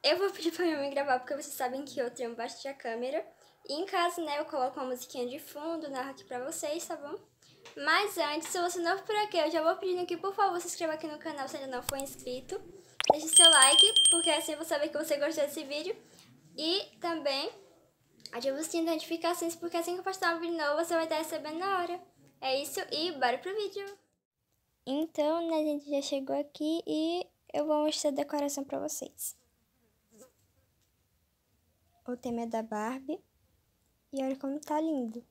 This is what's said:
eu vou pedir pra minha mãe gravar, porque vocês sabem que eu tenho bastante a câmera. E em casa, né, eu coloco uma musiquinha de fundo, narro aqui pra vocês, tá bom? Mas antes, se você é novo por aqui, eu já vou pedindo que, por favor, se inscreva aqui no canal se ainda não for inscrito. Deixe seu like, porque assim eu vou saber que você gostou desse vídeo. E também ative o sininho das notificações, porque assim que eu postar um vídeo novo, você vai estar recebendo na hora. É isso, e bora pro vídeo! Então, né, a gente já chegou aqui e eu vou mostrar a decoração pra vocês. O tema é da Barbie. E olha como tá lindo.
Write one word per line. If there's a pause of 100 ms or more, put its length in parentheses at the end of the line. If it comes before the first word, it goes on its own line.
eu
vou
pedir
pra
minha
mãe
gravar,
porque
vocês
sabem
que
eu
tenho
bastante
a
câmera. (440)
E
em
casa,
né,
eu
coloco
uma
musiquinha
de
fundo,
narro
aqui
pra
vocês,
tá
bom? (600)
Mas
antes,
se
você
é
novo
por
aqui,
eu
já
vou
pedindo
que,
por
favor,
se
inscreva
aqui
no
canal
se
ainda
não
for
inscrito. (520)
Deixe
seu
like, (180)
porque
assim
eu
vou
saber
que
você
gostou
desse
vídeo. (600)
E (180)
também (840)
ative
o
sininho
das
notificações,
porque
assim
que
eu
postar
um
vídeo
novo,
você
vai
estar
recebendo
na
hora. (400)
É
isso, (120)
e
bora
pro
vídeo! (1000)
Então,
né,
a
gente
já
chegou
aqui
e (280)
eu
vou
mostrar
a
decoração
pra
vocês. (2750)
O
tema
é
da
Barbie. (920)
E
olha
como
tá
lindo.